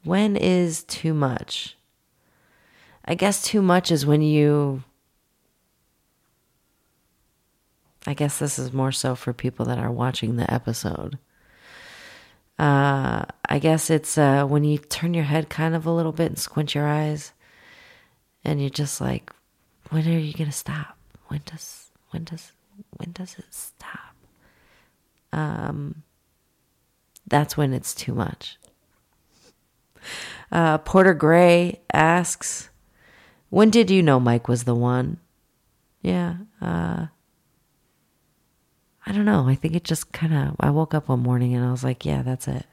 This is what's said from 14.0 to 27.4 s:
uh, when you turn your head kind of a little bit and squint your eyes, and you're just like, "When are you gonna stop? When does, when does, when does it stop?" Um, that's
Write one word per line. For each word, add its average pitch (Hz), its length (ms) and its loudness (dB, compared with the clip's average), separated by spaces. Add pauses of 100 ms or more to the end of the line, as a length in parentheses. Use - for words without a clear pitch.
uh, 139 280 4
when 147 200 2
you 151 140 2
turn - 340 -4
your 165 120 0
head 147 260 -2
kind 160 240 -2
of 160 100 -4
a 165 80 0
little 165 200 0
bit 160 160 0
and - 100 -6
squint - 360 -4
your 147 120 0
eyes, 151 460 -2 (1120)
and 147 160 -2
you're 139 100 -4
just - 300 -6
like, 131 300 -6 (600)
"When 156 180 0
are 165 100 2
you 151 140 -4
gonna 151 200 -6
stop? - 440 -10 (320)
When 147 160 -8
does, - 460 -20 (200)
when 165 140 -10
does, - 280 -16 (440)
when 170 160 -12
does 180 260 -14
it - 120 -20
stop?" - 640 -18 (1160)
Um, 151 680 -8 (1200)
that's 147 300 0